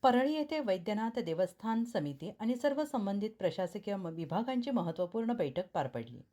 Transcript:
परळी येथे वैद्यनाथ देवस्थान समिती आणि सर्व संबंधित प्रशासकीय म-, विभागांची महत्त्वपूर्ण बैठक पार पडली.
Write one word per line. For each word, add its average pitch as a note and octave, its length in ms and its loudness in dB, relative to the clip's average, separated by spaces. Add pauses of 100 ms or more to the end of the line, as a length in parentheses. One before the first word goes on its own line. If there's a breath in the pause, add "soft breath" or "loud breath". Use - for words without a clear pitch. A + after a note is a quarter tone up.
परळी C4 320 6
येथे D#4 260 0
वैद्यनाथ G#3+ 600 0
देवस्थान F#3 640 0
समिती D#3+ 560 -4
आणि A3+ 160 0
सर्व C#4 300 2
संबंधित G3+ 440 -2 (100)
प्रशासकीय F#3+ 560 -2
म-, F#3+ 120 -6
विभागांची A3 640 -2
महत्त्वपूर्ण F#3+ 640 0
बैठक F3 300 -2 (100)
पार C#3+ 140 0
पडली. A#2+ 340 -8 (120)